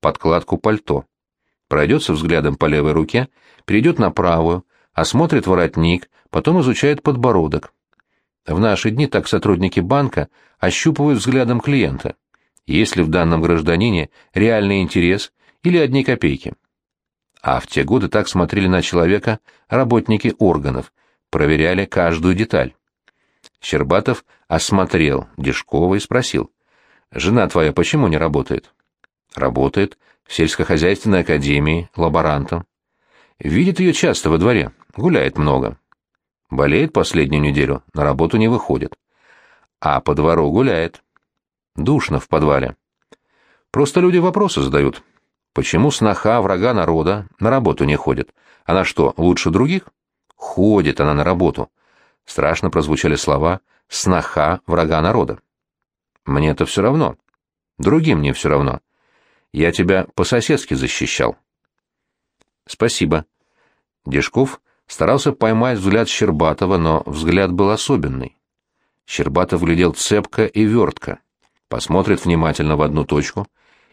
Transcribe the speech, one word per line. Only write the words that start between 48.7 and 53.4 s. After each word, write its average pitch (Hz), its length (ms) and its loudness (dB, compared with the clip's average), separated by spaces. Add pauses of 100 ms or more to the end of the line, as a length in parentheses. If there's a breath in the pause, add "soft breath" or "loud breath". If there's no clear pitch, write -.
что, - 320 0
лучше 85 340 2
других?" 135 380 0 (460)
"Ходит 92 640 0
она 76 140 2
на 73 100 0
работу". 87 460 0 (540)
Страшно 80 460 -2
прозвучали 76 460 0
слова 76 440 0 (280)